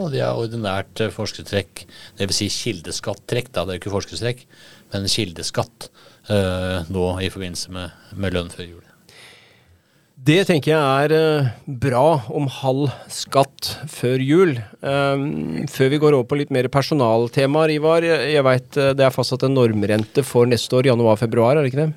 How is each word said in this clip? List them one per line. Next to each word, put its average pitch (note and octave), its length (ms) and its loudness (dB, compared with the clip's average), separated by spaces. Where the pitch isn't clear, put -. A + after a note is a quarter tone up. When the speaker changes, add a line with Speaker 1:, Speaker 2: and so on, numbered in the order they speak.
Speaker 1:
og D#3 80 -6
de C3 80 -4
har B2 160 -2
ordinært, A2+ 640 -6
eh, A2 80 -2
forskuddstrekk, - 760 -8
det G2+ 100 -2
vil F#2+ 60 -4
si G#2 160 -2
kildeskattrekk - 1040 -6
da, F2 120 -2
det F#2 100 -6
er F2 40 -8
jo G2 100 -10
ikke G2 120 -2
forskuddstrekk, A#2 440 -8
men G2 120 -4
kildeskatt, F#2 840 -4
eh, F#2 640 -2
nå F2+ 300 -2
i F#2+ 80 -4
forbindelse F2+ 400 -10
med, F2+ 220 -12
med F#2+ 180 -4
lønn F2 180 -4
før F2 160 -16
jul. E2+ 140 -20
Speaker 2:
Det F3 220 4
tenker D3+ 240 2
jeg D3 400 2
er, - 20 -
eh, D#3 360 2
bra C#3 560 2
om D3 140 -2
halv C3+ 400 -2
skatt - 560 -2
før B2+ 300 -2
jul. D#3+ 280 4
Ehm, C#3 880 -2
før C3 220 2
vi D3+ 80 0
går D3+ 160 6
over B2+ 80 4
på D3 160 -2
litt C#3+ 120 -4
mer B2+ 180 2
personaltemaer, C#3 1080 2
Ivar, D#3+ 260 2
jeg, D3+ 320 0
jeg C#3+ 100 4
vet, B2+ 340 2
eh, C#3 160 2
det C3+ 120 4
er C3 60 4
fastsatt C3 320 -2
en C3+ 100 2
normrente A2 680 2
for A#2+ 220 2
neste A#2+ 260 0
år, B2+ 140 4
januar, A#2 320 4
februar, A#2 400 2
er D3+ 60 2
det B2+ 100 -2
ikke C#3+ 100 0
det? D#3 140 -2